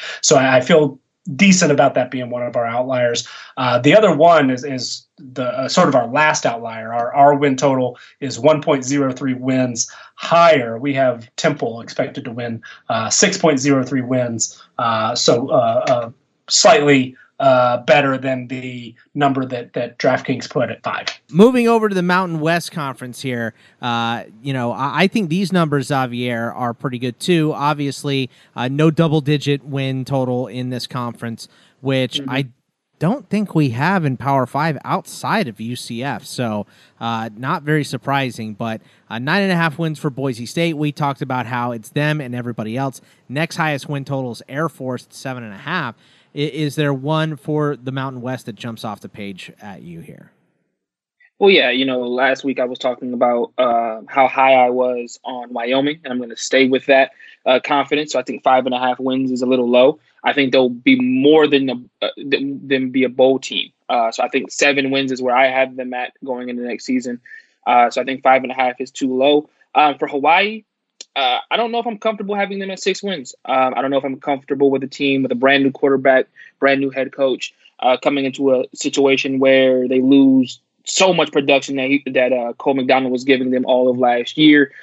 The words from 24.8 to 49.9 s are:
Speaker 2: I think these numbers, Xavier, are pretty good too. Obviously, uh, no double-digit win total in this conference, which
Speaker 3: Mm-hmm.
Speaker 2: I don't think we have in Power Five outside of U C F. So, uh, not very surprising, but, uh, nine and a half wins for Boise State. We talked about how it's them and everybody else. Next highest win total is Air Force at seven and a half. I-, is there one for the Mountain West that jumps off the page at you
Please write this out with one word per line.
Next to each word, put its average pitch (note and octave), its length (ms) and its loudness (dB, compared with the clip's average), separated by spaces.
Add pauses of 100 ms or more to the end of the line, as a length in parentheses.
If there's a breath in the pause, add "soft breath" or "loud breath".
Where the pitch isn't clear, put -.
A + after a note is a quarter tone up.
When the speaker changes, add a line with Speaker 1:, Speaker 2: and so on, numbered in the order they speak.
Speaker 2:
I G3 40 6
think G3 220 -2
these F3 220 -2
numbers, D3 360 0
Xavier, B2 640 -4
are A#2+ 200 -6
pretty B2+ 260 -8
good B2 200 -6
too. D#3 340 0
Obviously, C#3 760 -4 (260 soft breath)
uh, B2 140 -4
no D3+ 220 2
double-digit D3 760 0
win C3+ 400 -4
total B2+ 420 -2
in B2+ 220 -8
this B2 180 -8
conference, A#2 600 -10 (320 soft breath)
which C3 380 -2
Speaker 3:
Mm-hmm. C3+ 100 -8
Speaker 2:
I C3+ 180 -2 (520)
don't G#3+ 300 -2
think G3+ 240 -4
we D3 180 2
have D#3+ 340 0
in C3 100 -2
Power C3+ 300 0
Five C#3+ 400 -2
outside C#3 640 -4
of G2+ 100 -12
U A#2 160 -8
C A#2 260 -10
F. C3 220 -6
So, G#2+ 420 -6 (360 soft breath)
uh, A#2 340 -6
not C#3+ 280 -6
very D3+ 200 0
surprising, B2+ 720 -4
but, A2 260 -6 (300 soft breath)
uh, A2 100 -8
nine D#3+ 220 0
and G3 100 0
a F3 40 0
half E3 220 0
wins D#3+ 220 -4
for D#3 100 -4
Boise B2 360 -6
State. E3 300 -2
We D3 180 -4
talked C#3+ 280 -4
about B2+ 240 -4
how B2 280 -4
it's A2+ 160 -14
them D3+ 320 -2
and B2 120 -10
everybody A#2 440 -6
else. C3+ 240 -6 (260 soft breath)
Next D3 300 -6
highest D#3 320 -2
win C#3 160 -6
total C3+ 260 -6
is A2 160 -14
Air D#3 220 -4
Force B2+ 380 -10
at - 60 -20
seven B2+ 300 -12
and G#2+ 100 -14
a F#2+ 40 -18
half. D3 380 -6 (380 soft breath)
I-, D3 60 -8
is D3 360 -4
there D3 180 0
one D#3 420 -2
for D3 400 -4
the B2+ 160 -12
Mountain C3 300 -8
West B2+ 240 -8
that A2 100 -14
jumps A2+ 300 -12
off G#2 160 -10
the G#2 80 -16
page G2+ 420 -14 (100)
at F#2+ 200 -18
you E2 180 -16